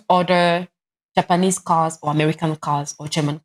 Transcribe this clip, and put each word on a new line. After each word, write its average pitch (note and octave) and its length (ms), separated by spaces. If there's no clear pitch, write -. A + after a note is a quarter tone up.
order F3 580
Japanese F3+ 460
cars E3 420
or D3 100
American D#3 440
cars D3 420
or D3+ 120
German D3+ 360